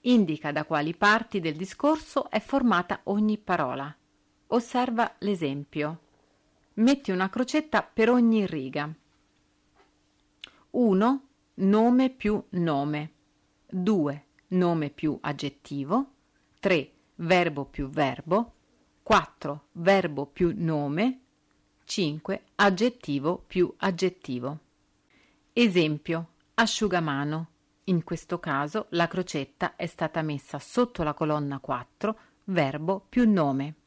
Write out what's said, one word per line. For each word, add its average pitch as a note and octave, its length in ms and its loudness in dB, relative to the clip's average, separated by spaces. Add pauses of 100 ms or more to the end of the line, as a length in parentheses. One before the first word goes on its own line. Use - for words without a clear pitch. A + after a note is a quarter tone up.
Indica E3+ 500 2
da D3+ 140 -2
quali D#3 300 -2
parti G#3 440 2
del D#3+ 160 -2
discorso C#4+ 760 -2
è G#3+ 80 -2
formata G#3 640 0
ogni G#3+ 340 0
parola. C#3+ 580 -4 (520)
Osserva A#3+ 720 0
l'esempio. D#3 800 -4 (760)
Metti C4 380 2
una F#3 180 0
crocetta B3+ 540 0
per A3+ 260 2
ogni A3+ 380 4
riga. D3 440 -6 (1800)
Uno, A#3 560 2 (260)
nome A#3 560 4
più G#3+ 400 -2
nome. D3+ 640 -2 (580)
Due, F3+ 560 0 (220)
nome E3+ 420 2
più D3+ 320 -2
aggettivo. C#3+ 920 -4 (460)
Tre, F3+ 320 0 (260)
verbo E3 480 0
più C#3 220 -8
verbo. D3+ 680 -2 (500)
Quattro, D3+ 720 -2
verbo E3+ 520 0
più E3+ 300 0
nome. D#3+ 640 -2 (640)
Cinque, D#3 640 -4 (100)
aggettivo F3+ 920 0
più F3+ 320 0
aggettivo. D#3 840 -4 (920)
Esempio, E3 760 2 (240)
asciugamano. D#3+ 960 -2 (360)
In F3 200 2
questo E3+ 340 -6
caso D3 520 -4
la E3+ 180 0
crocetta F3 680 -6
è F3 100 -8
stata D#3+ 360 -4
messa D3 380 -6
sotto A#3+ 440 -2
la D3+ 100 -2
colonna D3 460 -2
quattro, D3 580 -6 (280)
verbo D#3+ 640 -2
più A#3+ 200 4
nome. D3 460 0 (120)